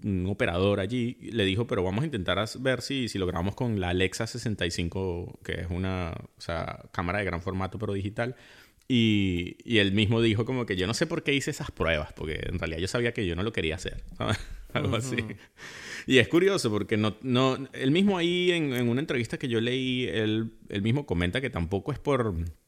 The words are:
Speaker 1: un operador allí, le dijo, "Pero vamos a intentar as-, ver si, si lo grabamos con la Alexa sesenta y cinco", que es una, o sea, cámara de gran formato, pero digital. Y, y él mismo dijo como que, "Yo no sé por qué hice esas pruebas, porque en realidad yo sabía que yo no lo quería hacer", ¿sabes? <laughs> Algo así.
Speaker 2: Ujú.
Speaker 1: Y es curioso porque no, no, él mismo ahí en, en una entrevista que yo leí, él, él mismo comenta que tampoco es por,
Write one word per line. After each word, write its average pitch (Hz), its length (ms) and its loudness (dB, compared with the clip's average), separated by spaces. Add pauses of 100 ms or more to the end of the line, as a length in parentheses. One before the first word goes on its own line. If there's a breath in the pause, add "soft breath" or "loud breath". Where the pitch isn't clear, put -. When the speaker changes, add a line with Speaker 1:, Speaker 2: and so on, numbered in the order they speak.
Speaker 1:
un 95 240 0
operador 101 500 2
allí, 117 440 -2
le 107 220 0
dijo, 98 220 2
"Pero 101 160 0
vamos 95 200 2
a - 20 0
intentar 95 340 0
as-, 107 240 -4
ver 127 200 0
si, 131 260 -2
si - 100 -4
lo 92 80 2
grabamos 90 300 -2
con 113 240 0
la 87 80 0
Alexa 92 400 0
sesenta 110 360 -4
y 85 60 0
cinco", 90 720 -4
que 87 200 -6
es 87 80 -6
una, 92 420 -2 (260)
o - 20 -20
sea, - 520 -6
cámara 92 260 -2
de 101 60 0
gran 87 180 -2
formato, 95 380 -4
pero 101 140 -4
digital. 107 420 -4 (500 loud breath)
Y, 101 800 4
y 113 140 2
él 98 120 6
mismo 110 320 4
dijo 113 220 2
como 123 220 -4
que, 101 100 -2
"Yo 90 100 0
no 110 80 0
sé 165 140 0
por 156 160 -6
qué 143 100 2
hice 139 160 0
esas - 220 -8
pruebas, 80 400 0
porque 78 360 -6
en 87 120 -2
realidad 80 180 -4
yo 92 80 -2
sabía 120 260 -2
que 107 140 -2
yo 85 80 0
no 87 80 -2
lo 110 100 -2
quería 80 220 0
hacer", - 300 -8 (120)
¿sabes? 110 220 -2 (180)
<laughs> - 160 -14
Algo 113 260 0
así. 127 180 -4
Speaker 2:
Ujú. 107 180 -4 (720 loud breath)
Speaker 1:
Y 131 120 6
es 113 100 6
curioso 175 420 4
porque 104 260 2
no, 107 260 2
no, 131 360 4 (140)
él 131 180 2
mismo 190 280 6
ahí 180 340 2
en, 151 200 0
en 120 160 2
una 120 120 2
entrevista 147 360 -2
que 147 120 -4
yo 113 120 2
leí, 127 460 0
él, 110 460 0 (160)
él 101 140 -2
mismo 127 240 2
comenta 87 340 0
que 127 100 -4
tampoco 90 420 -2
es 120 60 -6
por, 120 360 0 (340)